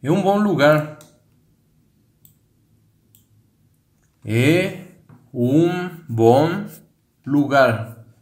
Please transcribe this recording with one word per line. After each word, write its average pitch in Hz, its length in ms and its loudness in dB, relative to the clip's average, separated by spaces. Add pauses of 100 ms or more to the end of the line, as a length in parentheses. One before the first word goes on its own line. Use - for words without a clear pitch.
É 143 60 -2
um 196 100 0
bom 196 160 0
lugar. 151 600 0 (3250)
É 151 560 -2 (520)
um 170 560 0 (200)
bom 139 580 2 (580)
lugar. 135 800 0 (160)